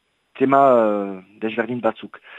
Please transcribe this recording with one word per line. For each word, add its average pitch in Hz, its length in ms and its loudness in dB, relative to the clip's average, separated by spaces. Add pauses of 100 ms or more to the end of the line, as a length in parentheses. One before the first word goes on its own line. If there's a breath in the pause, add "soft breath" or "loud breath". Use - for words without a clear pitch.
(380)
tema, 135 200 2 (140)
eh, 104 680 -2
desberdin 113 400 -6
batzuk. 110 400 -6 (180 loud breath)